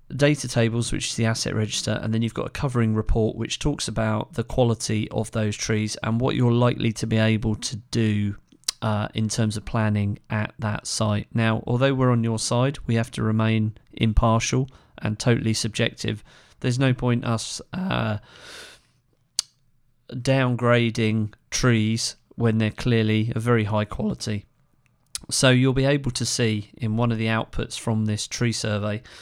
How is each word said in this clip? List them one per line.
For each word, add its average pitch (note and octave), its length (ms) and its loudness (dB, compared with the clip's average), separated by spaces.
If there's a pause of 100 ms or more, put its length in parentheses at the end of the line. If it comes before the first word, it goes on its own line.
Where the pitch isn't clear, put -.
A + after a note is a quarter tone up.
(160)
data C#3+ 320 2
tables, A#2 440 0
which G#2+ 160 -2
is - 80 -6
the A#2 100 0
asset A2+ 300 -2
register, G#2+ 480 -2
and A2 100 -2
then A2+ 80 0
you've A2+ 140 -2
got - 100 -4
a - 60 -10
covering A#2+ 420 0
report A2 420 2
which A2+ 220 -6
talks C#3+ 300 -2
about A2 460 -2
the A#2 100 -2
quality A2 640 0
of - 220 -4
those G#2+ 260 -2
trees G#2+ 460 -2
and A2+ 180 0
what B2+ 140 0
you're B2 160 4
likely A#2+ 420 2
to - 140 -6
be A2+ 100 2
able A2 380 2
to - 220 -8
do, G#2 580 0 (480)
uh, G#2+ 320 0
in A2 140 0
terms A2 280 0
of A2+ 80 -10
planning G#2 540 0 (100)
at G#2+ 300 -4
that G#2+ 260 -4
site. G#2+ 480 -2
Now, A2+ 320 0
although C3 300 2
we're B2+ 160 4
on A#2 120 2
your A2+ 140 0
side, B2+ 480 0
we A#2 100 0
have A2+ 160 0
to A#2+ 120 -4
remain A2 500 2 (200)
impartial A#2 760 2 (300)
and G#2+ 180 -2
totally A2+ 380 2
subjective. A2+ 680 -4 (360)
There's B2+ 180 0
no C3 160 4
point B2 320 0
us, - 360 -4 (120)
uh, A#2 460 -2 (1900)
downgrading A#2+ 1200 0 (180)
trees A2+ 640 2 (180)
when A2+ 220 2
they're A2 120 2
clearly A2 640 2
of A2 80 -4
very A#2 220 2
high G#2+ 220 0
quality. A2+ 600 -6 (840)
So - 220 4
you'll B2+ 200 6
be C3+ 140 0
able C#3 260 2
to A#2+ 140 -4
see A2 500 -2
in A2 220 -2
one A#2+ 160 2
of A2 40 -2
the A2 100 -2
outputs A2+ 520 -2
from A2 260 0
this G#2+ 220 -2
tree A#2+ 240 0
survey G#2 520 -4 (180)